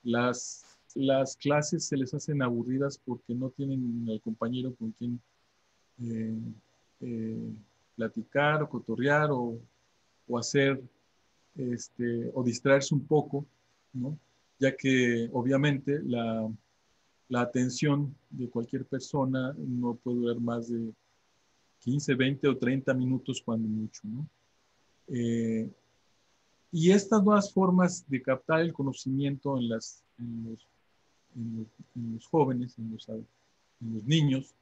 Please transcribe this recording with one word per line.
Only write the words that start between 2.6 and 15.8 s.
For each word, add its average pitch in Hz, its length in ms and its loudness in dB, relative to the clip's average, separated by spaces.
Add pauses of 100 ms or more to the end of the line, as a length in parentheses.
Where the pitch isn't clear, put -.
porque 120 380 -6
no 127 160 -4
tienen 123 580 -4
al 110 120 -4
compañero 123 540 -4
con 110 180 -8
quien, 120 280 -6 (800)
eh, 113 360 -4 (640)
eh, 113 520 -6 (420)
platicar 143 680 0
o 143 60 -4
cotorrear 139 600 0
o, 120 280 -2 (680)
o 120 120 -2
hacer, 135 420 2 (760)
este, 120 760 -4
o 131 100 -2
distraerse 135 520 4
un 131 100 0
poco, 147 400 2 (480)
¿no? 131 240 -6 (400)
Ya 135 180 2
que, 123 580 4
obviamente, 135 680 2